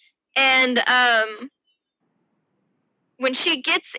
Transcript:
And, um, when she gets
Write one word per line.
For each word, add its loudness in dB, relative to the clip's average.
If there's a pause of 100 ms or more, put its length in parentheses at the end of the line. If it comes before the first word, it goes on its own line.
(360)
And, 2
um, 0 (1700)
when -2
she -2
gets -4